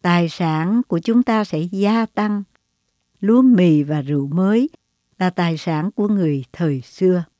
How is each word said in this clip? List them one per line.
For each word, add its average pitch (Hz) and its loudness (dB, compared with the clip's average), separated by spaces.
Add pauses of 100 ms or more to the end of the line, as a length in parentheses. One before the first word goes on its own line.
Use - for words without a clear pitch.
Tài 175 2
sản 170 -2
của 165 -2
chúng 226 0
ta 220 -2
sẽ 160 -6
gia 202 -2
tăng. 208 -4 (800)
Lúa 226 4
mì 180 6
và 147 -2
rượu 139 -2
mới 196 0 (500)
là 180 0
tài 170 -2
sản 160 -4
của 208 -4
người 160 0
thời 147 -4
xưa. 180 -2 (160)